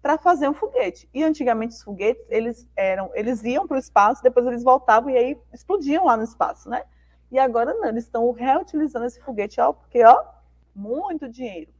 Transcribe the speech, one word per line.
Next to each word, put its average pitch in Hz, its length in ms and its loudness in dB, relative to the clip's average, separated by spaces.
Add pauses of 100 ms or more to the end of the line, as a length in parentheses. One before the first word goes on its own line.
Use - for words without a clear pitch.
pra 302 140 0
fazer 302 320 2
um 302 40 -2
foguete. - 600 -6
E 285 100 -2
antigamente 240 520 -2
os - 60 -20
foguetes, 202 480 -6
eles 226 460 -4
eram, 190 380 -2
eles 220 320 -6
iam 269 200 -2
pro 277 120 -4
espaço, 220 440 0
depois 247 240 2
eles 240 160 -4
voltavam 254 480 4
e 254 80 0
aí 247 240 -2 (120)
explodiam 320 500 -2
lá 247 140 4
no 220 60 -2
espaço, - 460 -6
né? 240 140 -8 (480)
E 254 80 0
agora 247 340 0
não, 427 140 -4
eles 226 160 -4
estão 233 300 -2
reutilizando 269 720 -2
esse 247 160 -10
foguete, 208 400 -6
ó, 269 100 2
porque, - 320 -2
ó, 233 220 10 (500)
muito 285 540 -8
dinheiro 220 500 -14